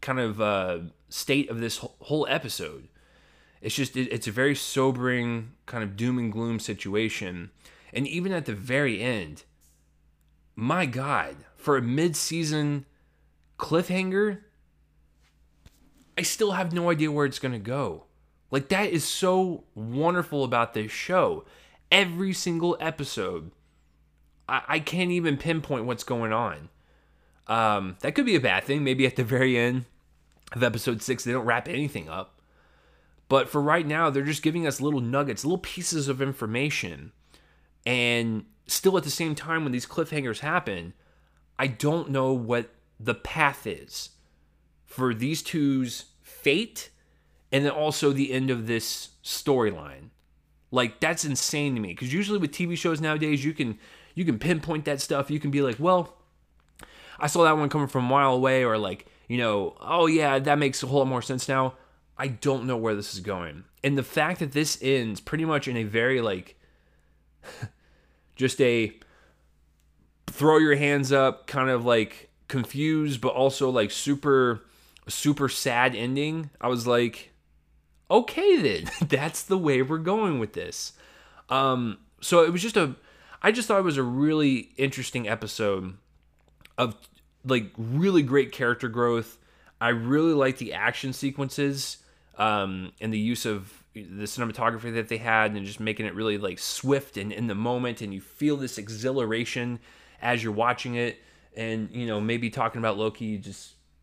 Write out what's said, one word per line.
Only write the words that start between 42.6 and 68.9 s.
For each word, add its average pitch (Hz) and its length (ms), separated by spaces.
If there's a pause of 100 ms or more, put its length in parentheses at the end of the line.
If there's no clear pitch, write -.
the 113 160
path 147 520
is - 440 (760)
for 127 300
these 135 280
two's 135 640 (160)
fate - 680 (600)
and 139 120
then 143 80
also 151 400
the 135 200
end 131 180
of 117 160
this - 440 (140)
storyline. 85 840 (600)
Like, 123 300
that's 160 240
insane 143 500
to 117 60
me, 92 140
'cause 127 180
usually 202 260
with 151 140
T 175 120
V 170 120
shows 160 240
nowadays, 151 440
you 156 80
can, 117 260 (360)
you 180 100
can 123 140
pinpoint 156 460
that 143 160
stuff. 139 300
You 147 100
can 147 100
be 143 120
like, 123 180
"Well, 180 360 (1000)
I 151 80
saw 165 180
that 156 120
one 147 120
coming 143 200
from 127 160
a 123 40
mile 135 260
away," 131 300
or 110 140
like, 98 280 (200)
you 123 120
know, 104 420
"Oh 170 260
yeah, 151 320
that 147 200
makes 139 240
a 135 40
whole 139 140
lot 131 80
more 123 140
sense 127 260
now." 131 260 (420)
I 135 120
don't 127 380
know 127 100
where 113 180
this 104 200
is 95 60
going. 90 440 (180)
And 139 140
the 135 60
fact 160 380
that 143 120
this 151 300
ends 123 380
pretty 160 260
much 151 200
in 123 100
a 113 80
very, 117 360
like, 98 380 (840)
<laughs> - 920
just 131 240
a 117 360 (1300)